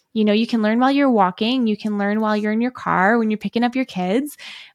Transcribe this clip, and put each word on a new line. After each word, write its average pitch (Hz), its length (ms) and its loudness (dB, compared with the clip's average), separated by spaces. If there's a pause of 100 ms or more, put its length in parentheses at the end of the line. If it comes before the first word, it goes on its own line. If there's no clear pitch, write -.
(120)
You 220 120 0
know, 208 80 2
you 220 160 2
can 226 140 -2
learn 214 180 2
while 262 140 2
you're 277 180 2
walking, 220 560 0
you 214 80 0
can 208 220 -6
learn 202 240 0
while 214 160 0
you're 214 160 -2
in 220 80 0
your 247 100 -2
car, 190 480 2
when 220 100 0
you're 214 80 -2
picking 226 280 -2
up 240 100 -2
your 262 80 0
kids, 220 540 -4 (380)